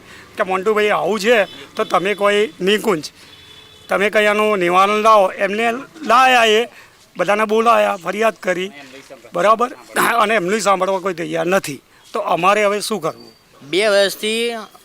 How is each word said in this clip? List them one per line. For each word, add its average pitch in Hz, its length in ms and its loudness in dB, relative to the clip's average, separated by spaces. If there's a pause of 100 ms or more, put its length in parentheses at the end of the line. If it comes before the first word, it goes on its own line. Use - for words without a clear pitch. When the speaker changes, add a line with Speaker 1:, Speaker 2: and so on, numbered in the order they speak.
(360)
Speaker 1:
કે, 208 60 -2
"મોન્ટુભાઈ, 202 460 0
આવું 185 320 -2
છે 214 240 2
તો - 400 -8
તમે 190 300 -2
કોઈ 202 460 0
નિકુંજ, 190 520 -2 (760)
તમે 196 220 0
કંઈ 214 160 2
આનું 214 320 2
નિવારણ 185 360 2
લાવો." 214 360 4
એમને 208 420 -2 (300)
લાયા, 247 420 4
એ 220 220 2 (500)
બધાને 202 280 0
બોલાયા, 214 520 2
ફરિયાદ 196 380 -4
કરી, 180 360 -6 (640)
બરાબર. 214 380 2 (460)
અને 214 160 0
એમનું 196 260 0
સાંભળવા 190 380 0
કોઈ 180 160 -4
તૈયાર 165 320 -6
નથી. 175 360 -2 (300)
તો 233 80 -4
અમારે 196 440 0
હવે 202 160 0
શું 202 200 -6
કરવું? 120 320 -10 (300)
Speaker 2:
બે 165 240 -2
વર્ષથી 214 640 0 (340)